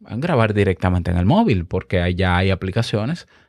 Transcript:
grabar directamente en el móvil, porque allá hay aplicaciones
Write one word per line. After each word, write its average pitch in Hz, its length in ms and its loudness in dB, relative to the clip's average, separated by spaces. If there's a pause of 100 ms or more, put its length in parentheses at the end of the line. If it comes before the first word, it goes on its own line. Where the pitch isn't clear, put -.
grabar 117 520 0
directamente 92 580 0
en 87 60 0
el 87 80 0
móvil, 127 420 2
porque - 340 -4
allá 90 360 0
hay 95 140 2
aplicaciones 107 760 -4 (220)